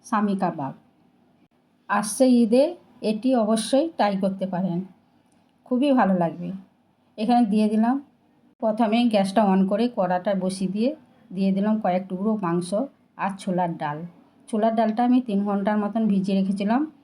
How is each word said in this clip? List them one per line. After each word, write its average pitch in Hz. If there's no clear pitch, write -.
সামি 208
কাবাব। 165
আসছে 208
ঈদে 240
এটি 214
অবশ্যই 226
ট্রাই 208
করতে 190
পারেন, 175
খুবই 254
ভালো 190
লাগবে। 170
এখানে 240
দিয়ে 214
দিলাম, 220
প্রথমে 220
গ্যাসটা 202
on 190
করে 208
কড়াটা 180
বসিয়ে 185
দিয়ে 226
দিয়ে 196
দিলাম 208
কয়েক 185
টুকরো 190
মাংস 175
আর 196
ছোলার 180
ডাল। 151
ছোলার 226
ডালটা 220
আমি 247
তিন 196
ঘন্টার 202
মতন 208
ভিজিয়ে 196
রেখেছিলাম। 196